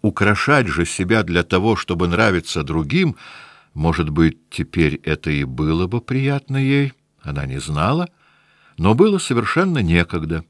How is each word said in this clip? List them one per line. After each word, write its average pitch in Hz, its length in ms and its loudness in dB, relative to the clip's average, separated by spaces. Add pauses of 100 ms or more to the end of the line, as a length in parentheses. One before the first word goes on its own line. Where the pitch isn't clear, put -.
Украшать 107 640 2
же 82 180 -2
себя 98 380 0
для 85 220 0
того, 98 320 2
чтобы 90 320 -2
нравиться 87 540 0
другим, 80 540 -2 (580)
может 80 340 0
быть, 78 420 2
теперь 78 540 -2
это 78 260 -4
и 71 140 -2
было 78 420 -2
бы 113 140 -4
приятно 135 560 -4
ей, 135 360 0 (300)
она 69 240 -6
не 65 120 -6
знала, 95 500 -2 (680)
но 95 160 4
было 196 240 4
совершенно 156 600 0
некогда. 82 720 0